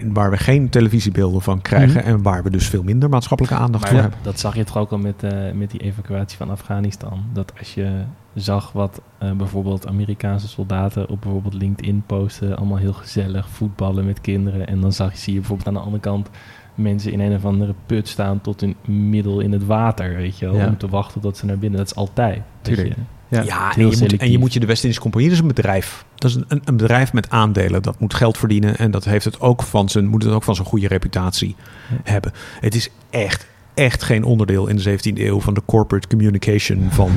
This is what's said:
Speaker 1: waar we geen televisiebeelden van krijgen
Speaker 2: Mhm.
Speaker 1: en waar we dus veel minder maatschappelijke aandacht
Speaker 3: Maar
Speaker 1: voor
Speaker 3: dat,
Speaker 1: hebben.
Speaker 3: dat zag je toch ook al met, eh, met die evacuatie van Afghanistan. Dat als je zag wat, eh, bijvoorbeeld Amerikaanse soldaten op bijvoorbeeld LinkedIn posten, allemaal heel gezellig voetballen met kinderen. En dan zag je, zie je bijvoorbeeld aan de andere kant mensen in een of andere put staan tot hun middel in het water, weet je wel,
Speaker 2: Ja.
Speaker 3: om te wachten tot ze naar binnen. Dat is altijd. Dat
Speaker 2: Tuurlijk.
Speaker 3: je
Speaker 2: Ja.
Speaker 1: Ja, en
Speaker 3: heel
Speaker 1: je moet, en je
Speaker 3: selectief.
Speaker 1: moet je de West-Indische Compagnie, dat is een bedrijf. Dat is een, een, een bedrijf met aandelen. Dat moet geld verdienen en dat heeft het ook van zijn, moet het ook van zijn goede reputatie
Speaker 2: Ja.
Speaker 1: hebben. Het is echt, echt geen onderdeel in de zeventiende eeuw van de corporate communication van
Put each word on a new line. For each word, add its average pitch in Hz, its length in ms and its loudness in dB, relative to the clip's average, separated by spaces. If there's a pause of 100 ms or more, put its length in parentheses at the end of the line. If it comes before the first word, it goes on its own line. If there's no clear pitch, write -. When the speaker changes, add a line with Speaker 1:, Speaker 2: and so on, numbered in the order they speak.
(120)
Speaker 1:
waar 101 180 4
we 98 60 2
geen 135 320 4
televisiebeelden 98 720 2
van 95 200 0
krijgen 135 380 6
Speaker 2:
Mhm. - 80 -2
Speaker 1:
en 107 140 4
waar 92 200 2
we 95 80 -2
dus 95 160 2
veel 98 160 0
minder 120 260 2
maatschappelijke 127 500 2
aandacht 117 260 0
Speaker 3:
Maar 101 80 2
Speaker 1:
voor 113 100 6
Speaker 3:
dat, 104 80 2
Speaker 1:
hebben. 101 220 -8
Speaker 3:
dat - 80 -8
zag 104 160 -2
je 110 80 0
toch - 120 -6
ook 107 140 -2
al 104 80 -2
met, 101 240 -4
eh, 98 320 -2
met 101 160 -4
die - 100 -10
evacuatie 98 580 -6
van - 120 -8
Afghanistan. 101 840 -6
Dat 98 260 -6
als - 160 -16
je 98 280 -2 (320)
zag 101 380 -4
wat, 101 280 -4 (180)
eh, 98 140 -4
bijvoorbeeld 98 540 -4
Amerikaanse 101 600 -4
soldaten 98 600 -4
op 101 120 -8
bijvoorbeeld 98 340 -4
LinkedIn 98 520 -2
posten, 101 500 -4
allemaal 101 220 -2
heel 95 140 0
gezellig 95 560 -6
voetballen 98 580 -4
met 98 140 -4
kinderen. 98 460 -2
En 98 140 -2
dan 95 120 2
zag 95 200 -2
je, - 60 -14
zie - 140 -6
je 98 60 0
bijvoorbeeld 98 300 -4
aan 101 60 -2
de 101 60 -4
andere 101 220 -6
kant 101 260 -4 (460)
mensen 104 380 -2
in 101 80 -2
een 101 140 2
of 98 100 -2
andere 101 300 0 (120)
put 110 220 -2
staan 98 320 -4
tot 104 200 -6
hun 98 240 -2
middel 104 560 0
in 101 120 0
het 101 140 0
water, 107 500 0
weet 92 220 -4
je 92 80 -6
wel, 95 100 0
Speaker 2:
Ja. 101 100 2
Speaker 3:
om 107 120 0
te 101 100 -6
wachten 101 320 -4
tot 101 160 -4
ze - 100 -8
naar 98 120 -2
binnen. 101 200 -2
Dat 98 80 -2
is - 80 -10
altijd. 104 420 -2
Dat - 380 -6
Speaker 2:
Tuurlijk. 95 140 0
Speaker 3:
je - 140 -6 (260)
Speaker 2:
Ja. 117 140 2
Speaker 1:
Ja, 98 280 -2
en - 40 -4
Speaker 3:
heel 110 100 6
Speaker 1:
je - 0 -
moet, 110 100 6
en 117 80 2
je 110 80 6
Speaker 3:
selectief. 120 280 4
Speaker 1:
moet 123 140 4
je 123 80 0
de 113 60 2
West-Indische 113 360 0
Compagnie, 117 280 2
dat 180 80 4
is 165 100 4
een 127 60 2
bedrijf. 98 500 -2 (100)
Dat 127 160 0
is 120 60 0
een, 127 120 -2
een, 143 160 0
een 131 120 2
bedrijf 120 360 4
met 113 180 0
aandelen. 95 520 2
Dat - 180 -4
moet 110 140 0
geld 117 240 2
verdienen 104 400 2
en 113 120 2
dat 98 140 0
heeft 104 200 2
het - 160 -6
ook 123 220 2
van 101 260 2
zijn, 101 180 2
moet 107 160 2
het 107 100 2
ook 110 100 2
van 107 120 2
zijn 90 120 -2
goede 98 220 0
reputatie 92 680 -2 (340)
Speaker 2:
Ja. 120 60 -2 (160)
Speaker 1:
hebben. 98 200 0 (280)
Het 110 140 0
is 113 160 -2 (200)
echt, - 360 -4 (280)
echt 127 280 2
geen 113 220 2
onderdeel 98 420 4
in 104 100 2
de 95 60 0
zeventiende 101 440 0
eeuw 101 140 0
van 101 140 0
de - 100 0
corporate 107 440 2
communication 101 840 2
van 95 260 4